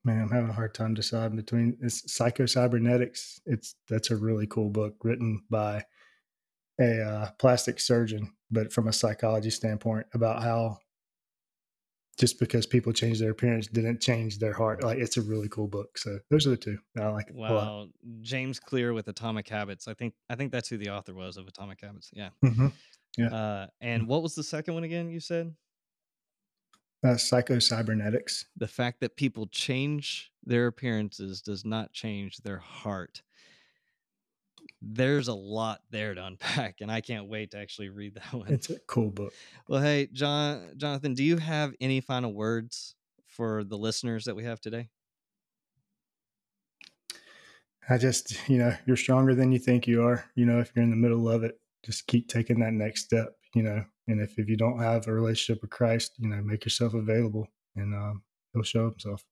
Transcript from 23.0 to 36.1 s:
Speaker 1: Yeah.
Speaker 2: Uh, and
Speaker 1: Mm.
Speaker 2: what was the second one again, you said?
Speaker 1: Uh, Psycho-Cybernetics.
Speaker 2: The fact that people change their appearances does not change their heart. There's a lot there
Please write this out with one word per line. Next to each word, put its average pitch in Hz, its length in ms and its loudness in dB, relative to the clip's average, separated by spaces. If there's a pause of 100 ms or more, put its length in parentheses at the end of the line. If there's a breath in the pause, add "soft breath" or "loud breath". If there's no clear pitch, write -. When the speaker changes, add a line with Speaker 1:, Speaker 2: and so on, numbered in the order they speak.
Speaker 1:
Yeah. 117 160 0
Speaker 2:
Uh, 104 320 -4 (160)
and 117 220 0
Speaker 1:
Mm. - 20 -2
Speaker 2:
what 147 160 0
was 160 120 -6
the 151 100 -6
second 156 280 -6
one 165 120 -4
again, 170 260 -6
you 165 100 -8
said? 165 340 -6 (1500)
Speaker 1:
Uh, 120 140 6
Psycho-Cybernetics. 113 1300 0 (100)
Speaker 2:
The 110 100 -4
fact 120 340 -4
that 123 160 -4
people 113 320 -2
change 143 840 -4 (100)
their 120 260 2
appearances 107 720 -4
does 101 240 -8
not 110 260 -6
change 101 460 -10
their 98 200 -10
heart. - 640 -10 (1600 soft breath)
There's 123 460 2
a 117 60 -4
lot 104 560 -4
there 107 240 -6